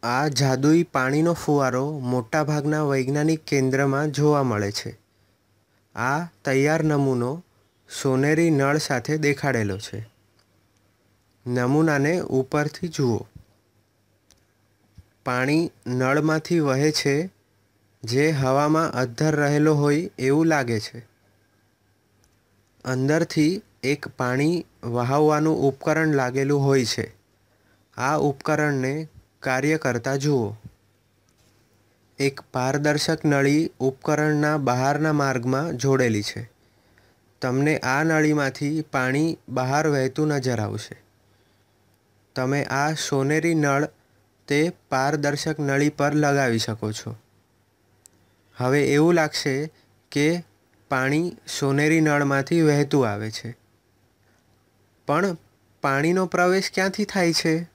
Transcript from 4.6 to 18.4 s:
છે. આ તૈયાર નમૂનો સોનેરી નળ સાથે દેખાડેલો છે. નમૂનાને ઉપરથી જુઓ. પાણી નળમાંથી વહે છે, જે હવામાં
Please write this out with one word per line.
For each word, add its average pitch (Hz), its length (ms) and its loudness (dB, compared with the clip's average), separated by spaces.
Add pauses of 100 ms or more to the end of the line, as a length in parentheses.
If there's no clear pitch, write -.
છે. - 280 -10 (960)
આ 139 280 -2 (220)
તૈયાર 147 380 2
નમૂનો 139 600 0 (580)
સોનેરી 147 480 2
નળ 143 280 2
સાથે 147 400 -2
દેખાડેલો 135 600 -2
છે. 107 320 -12 (1400)
નમૂનાને 143 720 2
ઉપરથી 147 680 -2
જુઓ. 127 400 -2 (2000)
પાણી 135 460 0 (160)
નળમાંથી 151 720 0
વહે 143 320 2
છે, 151 380 -2 (720)
જે 135 280 0
હવામાં 147 600 2